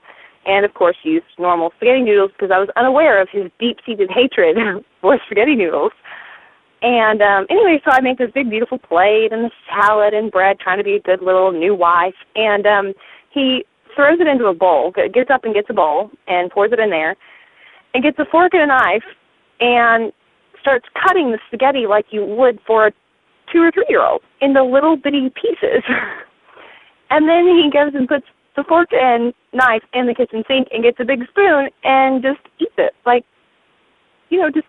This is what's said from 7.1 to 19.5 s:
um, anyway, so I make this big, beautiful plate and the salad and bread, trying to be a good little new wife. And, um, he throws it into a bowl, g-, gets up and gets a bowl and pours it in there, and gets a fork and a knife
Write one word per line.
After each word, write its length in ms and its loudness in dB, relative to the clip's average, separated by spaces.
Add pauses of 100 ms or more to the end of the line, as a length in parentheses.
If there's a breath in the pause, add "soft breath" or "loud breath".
um, 300 2
anyway, 340 2
so 80 0
I 80 4
make 180 -2
this 160 -2
big, 140 -4
beautiful 300 -4
plate 540 2
and 120 -4
the 60 -6 (180)
salad 460 0
and 180 -4
bread, 260 0
trying 200 -4
to 60 -2
be 100 -2
a 60 -2
good 200 -2
little 320 0
new 220 -2
wife. 400 0 (200)
And, 320 0
um, 280 0 (360 loud breath)
he 340 -2 (300)
throws 240 2
it 80 2
into 200 0
a 80 0
bowl, 420 0
g-, 160 -2
gets 180 -2
up 140 -2
and 100 -4
gets 140 -4
a 60 -6
bowl 360 -2 (160)
and 240 -4
pours 220 -2
it 80 -2
in 80 0
there, 280 -4 (760 soft breath)
and 100 -4
gets 160 -2
a 60 -2
fork 300 2
and 80 4
a 40 0
knife 380 0 (560)